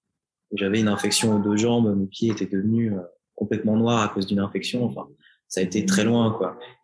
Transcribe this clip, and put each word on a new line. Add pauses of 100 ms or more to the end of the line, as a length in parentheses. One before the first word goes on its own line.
(520)
où
j'avais
une
infection
aux
deux
jambes,
mes
pieds
étaient
devenus,
euh, (340)
complètement
noirs
à
cause
d'une
infection.
Enfin, (400)
ça
a
été
très
loin,
quoi. (260)